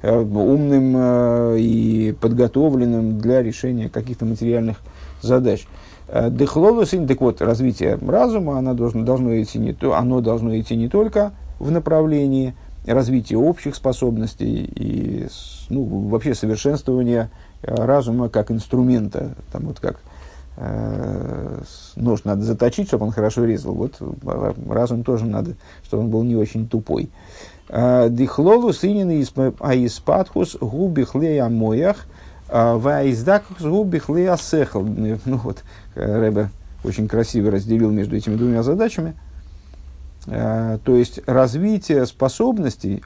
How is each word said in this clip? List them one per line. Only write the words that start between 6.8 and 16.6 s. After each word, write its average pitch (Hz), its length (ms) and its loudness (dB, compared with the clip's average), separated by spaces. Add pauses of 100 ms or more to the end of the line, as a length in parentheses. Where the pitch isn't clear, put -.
ин-, 170 140 0
так 127 140 0
вот, 120 200 2
развитие 117 640 2
разума, 190 540 2
оно 127 160 0
должно, 117 300 -2
должно 123 360 2
идти 107 180 -4
не 110 140 0
то-, 135 220 0
оно 123 260 2
должно 113 380 0
идти 113 160 -4
не 113 140 0
только 208 440 2 (280)
в 139 100 -4
направлении 151 840 2 (300)
развития 117 520 2
общих 147 400 0
способностей 113 880 -2
и 110 680 -4
с-, - 380 -16
ну, 131 160 -2
вообще 107 500 -2
совершенствования, 120 960 0 (320)